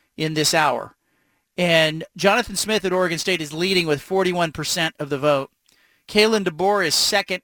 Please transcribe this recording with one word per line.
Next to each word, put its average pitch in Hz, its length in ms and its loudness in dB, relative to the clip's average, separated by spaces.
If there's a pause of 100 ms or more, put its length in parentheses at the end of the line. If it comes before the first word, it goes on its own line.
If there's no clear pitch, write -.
(160)
in 156 200 -4
this 151 180 0
hour. 135 420 0 (640)
And 160 480 2 (100)
Jonathan 196 400 0
Smith 202 300 -2
at 180 80 -2
Oregon 180 240 0
State 175 240 -2
is 147 100 -10
leading 175 340 0
with 147 160 0
forty-one 180 520 0
percent 160 460 -4
of 147 100 -6
the 139 100 -2
vote. 139 320 0 (560)
Kalen 214 380 2
DeBoer 180 420 0
is 143 80 0
second 196 480 0